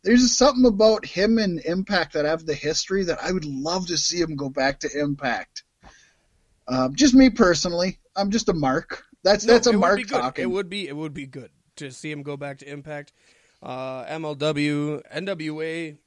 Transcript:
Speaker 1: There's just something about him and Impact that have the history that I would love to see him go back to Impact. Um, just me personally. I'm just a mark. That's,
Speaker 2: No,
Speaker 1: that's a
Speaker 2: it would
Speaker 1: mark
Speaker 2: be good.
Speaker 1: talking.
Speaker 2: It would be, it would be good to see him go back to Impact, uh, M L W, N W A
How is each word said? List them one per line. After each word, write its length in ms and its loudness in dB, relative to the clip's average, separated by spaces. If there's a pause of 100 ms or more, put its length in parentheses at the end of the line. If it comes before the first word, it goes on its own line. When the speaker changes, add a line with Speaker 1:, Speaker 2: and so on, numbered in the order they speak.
Speaker 1:
There's 180 6
just 160 2
something 280 6
about 380 4
him 340 0
and 220 -2
Impact 540 -2
that 120 0
have 200 -2
the 80 -4
history 500 -4
that 180 -4
I 100 -4
would 120 -4
love 440 -6
to 100 -4
see 220 -4
him 160 -4
go 120 -6
back 320 -4
to 200 -8
Impact. 640 -6 (1040)
Um, 260 0
just 200 4
me 160 10
personally. 680 2 (160)
I'm 160 -2
just 180 0
a 60 2
mark. 500 -2 (200)
That's, 200 4
Speaker 2:
No, 100 6
Speaker 1:
that's 120 4
a 40 6
Speaker 2:
it 40 4
would 60 4
Speaker 1:
mark 160 4
Speaker 2:
be 80 -2
good. 60 -12 (100)
Speaker 1:
talking. 240 -4
Speaker 2:
It 20 -2
would 240 -4
be, 160 -6
it 100 -10
would 180 -8
be 120 -12
good 240 -16 (260)
to 140 -12
see 200 -12
him 120 -10
go 140 -8
back 220 -12
to 120 -18
Impact, 420 -14 (520)
uh, 420 -10
M 180 -8
L 120 -6
W, 760 -2
N 140 -8
W 360 -8
A 360 -8 (100)